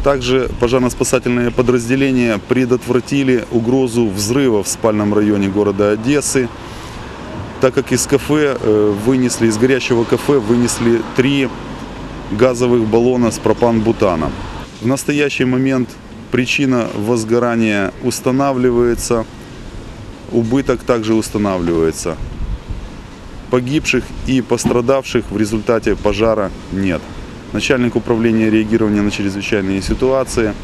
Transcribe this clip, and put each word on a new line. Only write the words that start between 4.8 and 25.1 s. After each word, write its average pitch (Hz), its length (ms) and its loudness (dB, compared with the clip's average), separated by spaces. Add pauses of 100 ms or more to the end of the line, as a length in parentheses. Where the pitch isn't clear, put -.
районе 104 360 2
города 104 420 2
Одессы, 131 560 0 (1120)
так 127 120 4
как 131 180 -2
из 123 140 0
кафе, 139 540 2
э, 104 360 2 (100)
вынесли, 123 420 2
из 107 100 2
горящего 123 460 2
кафе 131 360 2
вынесли 117 640 2 (140)
три 135 340 2 (840)
газовых 120 560 4
баллона 120 440 4
с - 80 -8
пропан-бутаном. 107 920 2 (500)
В 107 60 0
настоящий 139 580 0
момент 127 440 0 (420)
причина 123 640 0
возгорания 110 960 0 (120)
устанавливается, 123 1200 0 (1040)
убыток 120 520 0
также 113 300 0
устанавливается. 87 1040 0 (1300)
Погибших 127 520 0 (240)
и 131 140 2
пострадавших 120 880 0